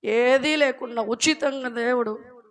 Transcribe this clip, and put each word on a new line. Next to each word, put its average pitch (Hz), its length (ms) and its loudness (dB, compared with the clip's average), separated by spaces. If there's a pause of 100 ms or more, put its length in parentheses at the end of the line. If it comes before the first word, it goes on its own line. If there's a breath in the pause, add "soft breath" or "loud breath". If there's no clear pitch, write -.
ఏదీ 247 500 2
లేకుండా 254 460 0
ఉచితంగా 269 680 -2
దేవుడు 240 680 -4 (160)